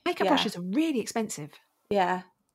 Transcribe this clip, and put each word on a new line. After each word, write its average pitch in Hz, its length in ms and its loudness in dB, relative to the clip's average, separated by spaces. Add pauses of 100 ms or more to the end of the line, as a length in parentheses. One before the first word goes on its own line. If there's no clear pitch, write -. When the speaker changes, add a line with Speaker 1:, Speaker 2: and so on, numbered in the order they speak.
Speaker 1:
Makeup 349 220 0
Speaker 2:
Yeah. - 60 4
Speaker 1:
brushes - 240 2
are 175 60 -6
really 254 380 0
expensive. 202 500 -6 (380)
Speaker 2:
Yeah. 185 340 2 (320)